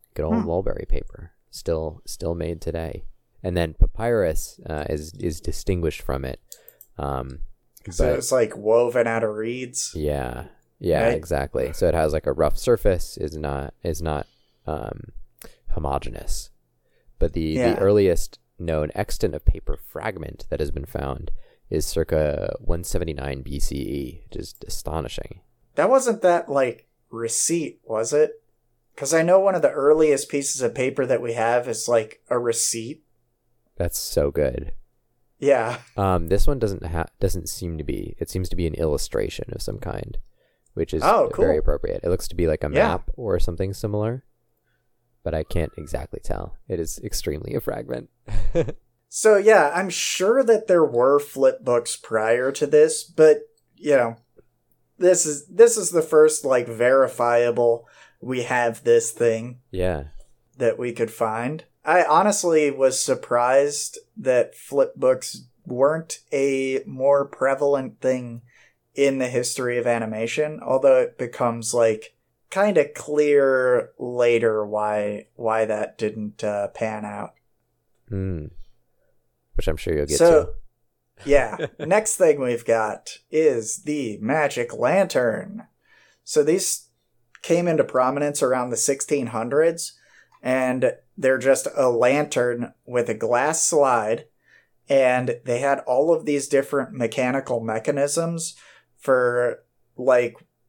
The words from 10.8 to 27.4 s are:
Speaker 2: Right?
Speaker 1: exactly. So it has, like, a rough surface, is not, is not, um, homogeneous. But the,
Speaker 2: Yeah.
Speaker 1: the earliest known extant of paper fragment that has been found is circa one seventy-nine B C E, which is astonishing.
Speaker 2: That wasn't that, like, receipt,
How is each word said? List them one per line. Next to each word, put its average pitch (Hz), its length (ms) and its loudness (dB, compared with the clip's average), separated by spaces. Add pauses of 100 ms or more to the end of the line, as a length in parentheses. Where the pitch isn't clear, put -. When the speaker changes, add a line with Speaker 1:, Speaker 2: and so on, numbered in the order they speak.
Speaker 2:
Right? 117 140 2
Speaker 1:
exactly. 69 560 -4
So 87 160 0
it 78 60 2
has, 78 180 2
like, 78 140 -4
a 69 60 0
rough 76 240 2
surface, 104 640 0
is 78 180 -6
not, 71 460 -6
is 82 180 -4
not, 78 280 -4 (400)
um, 58 420 -8 (600)
homogeneous. 69 800 -2 (680)
But 85 140 2
the, 85 100 -2
Speaker 2:
Yeah. 107 320 2
Speaker 1:
the 101 60 -4
earliest 98 580 4 (200)
known 78 360 -2
extant - 400 -4
of 78 100 -10
paper - 320 0
fragment 82 720 -12
that - 120 -4
has - 100 -2
been 69 160 -6
found 69 460 -6 (380)
is 78 160 -2
circa 76 720 -2
one 85 240 0
seventy-nine 69 580 -4
B 69 160 -8
C 69 180 0
E, 69 520 -8
which - 100 -14
is - 160 -14 (120)
astonishing. - 760 -8 (340)
Speaker 2:
That 165 160 2
wasn't 254 320 2
that, 175 280 2
like, 135 360 -2 (240)
receipt, 117 720 -4